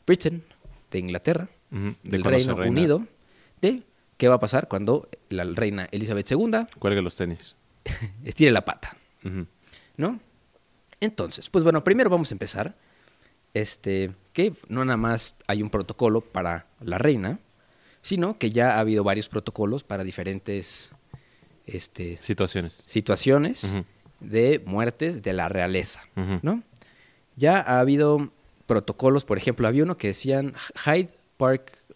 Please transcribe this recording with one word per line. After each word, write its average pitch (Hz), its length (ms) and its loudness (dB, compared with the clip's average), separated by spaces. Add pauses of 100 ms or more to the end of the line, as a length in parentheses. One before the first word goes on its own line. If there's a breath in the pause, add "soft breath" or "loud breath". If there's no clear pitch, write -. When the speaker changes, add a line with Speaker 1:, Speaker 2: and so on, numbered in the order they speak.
Speaker 1:
Britain, 170 360 2 (480)
de 98 80 -4
Inglaterra, 117 500 -2 (240)
Speaker 2:
Ujú, 101 300 -4
de - 60 -14
Speaker 1:
del 95 120 0
Speaker 2:
cuando 127 180 4
se 127 60 2
Speaker 1:
Reino 127 100 0
Speaker 2:
reina. 90 160 0
Speaker 1:
Unido, 160 360 2 (520 soft breath)
de 233 240 0 (340)
qué 123 120 6
va 127 60 8
a 113 40 4
pasar 127 300 0
cuando 104 400 0 (200)
la 92 140 -2
reina 98 480 -4
Elizabeth 104 360 -4
segunda 220 400 0 (120)
Speaker 2:
Cuelgue 101 220 2
los 87 160 -4
tenis. 85 380 -6 (280)
Speaker 1:
<laughs> 107 400 -10
estire 139 280 4
la 101 120 4
pata, - 320 -8 (300)
Speaker 2:
Ujú. 92 200 -6 (520 soft breath)
Speaker 1:
¿no? 214 240 -4 (800)
Entonces, - 480 -6
pues 165 160 4
bueno, 160 180 4
primero 220 260 4
vamos 170 220 2
a 110 40 -8
empezar, 95 400 -6 (800 soft breath)
este, 95 580 -2 (200)
que 185 220 0 (160)
no 127 160 -2
nada 127 100 2
más 113 400 -2 (120)
hay 104 140 0
un 107 80 -4
protocolo 107 520 0
para 85 460 -6 (120)
la 92 180 -4
reina, 123 420 0 (640 soft breath)
sino 196 360 -2
que 110 140 -2
ya 120 260 2
ha - 20 2
habido 107 240 2
varios 101 240 0
protocolos 113 560 -4
para 95 220 -8
diferentes, 95 840 -8 (760 soft breath)
este, 87 560 -10
Speaker 2:
Situaciones. 92 640 -4
Speaker 1:
situaciones 131 800 0
Speaker 2:
Ujú. 95 220 -4 (340)
Speaker 1:
de 117 460 2
muertes 117 580 -4
de 95 100 -2
la 87 160 -2
realeza, 92 540 -2 (120)
Speaker 2:
Ujú. 95 280 -2
Speaker 1:
¿no? 220 200 -2 (720 soft breath)
Ya 160 240 4
ha 127 200 2
habido 143 520 4 (360)
protocolos, 131 580 2
por 101 140 0
ejemplo, 117 280 0
había 135 160 4
uno 175 140 -2
que 107 120 -4
decían 135 440 -2 (320)
Hyde 175 240 2 (280)
Park, 131 420 0 (160)